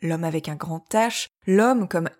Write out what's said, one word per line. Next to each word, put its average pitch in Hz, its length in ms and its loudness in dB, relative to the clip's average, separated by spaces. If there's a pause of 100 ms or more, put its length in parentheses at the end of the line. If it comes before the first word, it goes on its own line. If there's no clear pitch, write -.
l'homme 165 220 -2
avec 156 260 -4
un 151 40 -6
grand 160 380 -8
H, 226 360 0 (180)
l'homme 214 420 4
comme 165 320 -2